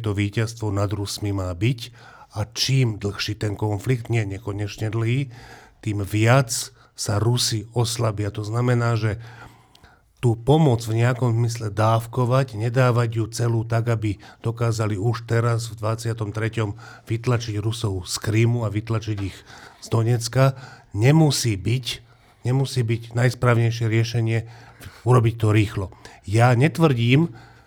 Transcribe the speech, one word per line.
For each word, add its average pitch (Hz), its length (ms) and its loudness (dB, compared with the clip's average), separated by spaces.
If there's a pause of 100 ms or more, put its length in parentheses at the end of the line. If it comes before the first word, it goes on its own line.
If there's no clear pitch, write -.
to 104 80 0
víťazstvo 107 560 -2
nad 101 240 0
Rusmi 101 400 -4
má 92 160 -4
byť 107 300 0 (580)
a 107 160 -2
čím 127 480 0
dlhší 101 400 -6
ten 104 160 -2
konflikt, 113 560 -2
nie 117 80 2
nekonečne 101 720 -6
dlhý, 120 400 -2 (480)
tým 101 240 -4
viac 117 480 4 (400)
sa - 240 -4
Rusi 113 560 0
oslabia. 110 560 -2
To 104 160 -8
znamená, 120 480 2
že 110 240 0 (1000)
tú 120 160 2
pomoc 123 480 4
v 110 240 -4
nejakom 123 240 0
zmysle 113 400 -2
dávkovať, 113 880 0
nedávať 120 520 2 (120)
ju 107 80 -2
celú 113 400 -2
tak, 117 240 0
aby 107 240 -2 (240)
dokázali 113 560 -2
už 110 320 -2
teraz 117 400 0
v - 80 -14
dvadsiatom 110 560 -4
treťom 110 400 -4 (320)
vytlačiť 113 560 -2
Rusov 98 480 -4
z - 60 -6 (100)
Krymu 117 400 2
a 98 80 -4
vytlačiť 107 480 -4
ich 95 160 -6 (400)
z - 160 -16
Donecka, 120 640 2 (400)
nemusí 135 560 4
byť, 104 320 -2 (640)
nemusí 131 320 0
byť 117 320 -2
najsprávnejšie 117 720 2
riešenie 113 520 2 (680)
urobiť 117 320 6
to 110 160 2
rýchlo. 101 400 0 (320)
Ja 117 320 4
netvrdím, 139 800 4 (300)